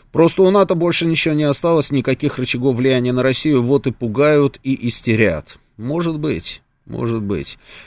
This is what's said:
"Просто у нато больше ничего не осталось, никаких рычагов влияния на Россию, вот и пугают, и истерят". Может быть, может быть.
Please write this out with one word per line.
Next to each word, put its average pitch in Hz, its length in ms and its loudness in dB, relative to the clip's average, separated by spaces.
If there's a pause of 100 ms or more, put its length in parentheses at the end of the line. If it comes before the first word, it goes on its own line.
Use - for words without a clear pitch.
(120)
"Просто 165 300 4
у 185 80 6
нато 190 240 2
больше 170 320 0
ничего 160 300 0
не 151 80 0
осталось, 151 480 0
никаких 135 480 -2
рычагов 127 360 -2
влияния 127 380 0
на 127 80 0
Россию, 131 400 2
вот 131 240 0
и 127 60 -2
пугают, 139 720 0
и 131 240 -4
истерят". 107 720 -2 (180)
Может 160 400 -4
быть, 143 460 -6 (220)
может 117 360 -4
быть. 98 380 -6 (280)